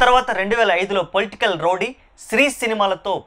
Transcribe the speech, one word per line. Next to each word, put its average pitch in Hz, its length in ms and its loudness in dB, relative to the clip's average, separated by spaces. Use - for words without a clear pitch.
తర్వాత 254 280 4
రెండు 202 160 -2
వేల 220 140 2
ఐదులో 196 200 -2
పొలిటికల్ 196 500 -2
రౌడీ, 185 260 0
శ్రీ 240 160 2
సినిమాలతో 202 520 -2